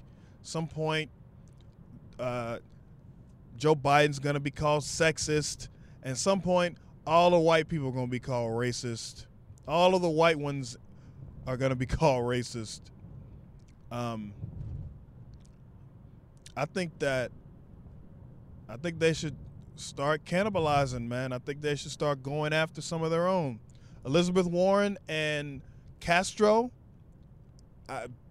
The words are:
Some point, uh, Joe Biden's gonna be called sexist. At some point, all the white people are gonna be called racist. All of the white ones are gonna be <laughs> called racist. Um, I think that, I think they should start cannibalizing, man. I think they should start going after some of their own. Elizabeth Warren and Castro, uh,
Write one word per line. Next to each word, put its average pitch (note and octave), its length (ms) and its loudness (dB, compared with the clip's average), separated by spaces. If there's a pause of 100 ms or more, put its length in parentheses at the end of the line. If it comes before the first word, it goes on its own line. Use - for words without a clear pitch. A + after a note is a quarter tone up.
(440)
Some E3 240 -6
point, D#3 420 -2 (1080)
uh, A#2+ 400 -4 (960)
Joe D3+ 180 4
Biden's C#3+ 440 4
gonna C#3+ 200 -2
be C#3+ 120 -4
called D3+ 320 0
sexist. - 840 0 (340)
At C3 140 -6
some G3 240 2
point, F3 360 0 (300)
all E3+ 240 6
the F3 80 8
white D#3+ 280 6
people D3 200 -2
are B2+ 60 -4
gonna B2+ 140 -2
be B2 120 -4
called A#2+ 320 -2
racist. A#2+ 760 -4 (420)
All F3+ 280 6
of F3+ 60 2
the F3 80 2
white D#3+ 280 4
ones C#3 400 -6 (680)
are B2+ 100 -4
gonna C3 180 2
be B2+ 100 -2
<laughs> - 20 -2
called C3 380 2
racist. A#2+ 560 -4 (1120)
Um, A2+ 420 -8 (2250)
I C3+ 100 -2
think F3 340 -6
that, C3 320 -2 (1400)
I A2 80 -12
think E3 220 -6
they D#3+ 140 4
should D3 220 -6 (400)
start D3+ 500 -2
cannibalizing, D3 840 2
man. B2+ 260 -4
I B2 60 -4
think D3 220 -8
they D3 140 -2
should C#3 160 -8
start C#3+ 320 -2
going D3+ 300 -2
after D#3 280 0
some E3 220 -4
of D#3+ 80 0
their E3+ 160 2
own. D#3 320 0 (460)
Elizabeth F3 400 4
Warren G3 520 4 (100)
and D3+ 540 -4 (380)
Castro, G#3 720 4 (1200)
uh, B2 180 -8 (240)